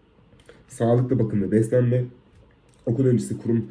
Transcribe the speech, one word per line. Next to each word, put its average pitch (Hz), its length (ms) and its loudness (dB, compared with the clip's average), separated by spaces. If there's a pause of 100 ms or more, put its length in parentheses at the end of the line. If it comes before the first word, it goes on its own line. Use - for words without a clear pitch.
(680)
Sağlıklı 120 500 0
bakım 104 240 0
ve 92 80 -4
beslenme. 123 540 2 (840)
Okul 131 200 0
öncesi 113 320 0
kurum 113 320 -2